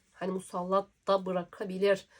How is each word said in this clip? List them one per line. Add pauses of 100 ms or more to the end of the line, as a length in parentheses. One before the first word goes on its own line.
(140)
hani
musallat (200)
da
bırakabilir. (120)